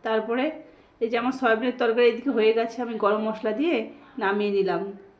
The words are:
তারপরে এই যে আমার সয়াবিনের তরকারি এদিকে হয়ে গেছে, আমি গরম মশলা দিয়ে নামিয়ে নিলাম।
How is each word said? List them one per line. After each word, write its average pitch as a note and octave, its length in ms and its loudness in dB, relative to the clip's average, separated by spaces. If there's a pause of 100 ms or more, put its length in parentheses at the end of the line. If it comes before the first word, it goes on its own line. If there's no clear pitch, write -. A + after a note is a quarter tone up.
তারপরে A3+ 380 0 (580)
এই A3+ 80 -2
যে A#3+ 100 -2
আমার B3+ 180 0
সয়াবিনের A#3+ 420 2
তরকারি A#3+ 300 4
এদিকে B3 260 -4
হয়ে A3 200 4
গেছে, A3+ 280 -2
আমি A3+ 180 -8
গরম G#3+ 240 2
মশলা A3 320 -4
দিয়ে D#4+ 160 0 (460)
নামিয়ে G#3 360 0
নিলাম। F#3 240 0 (380)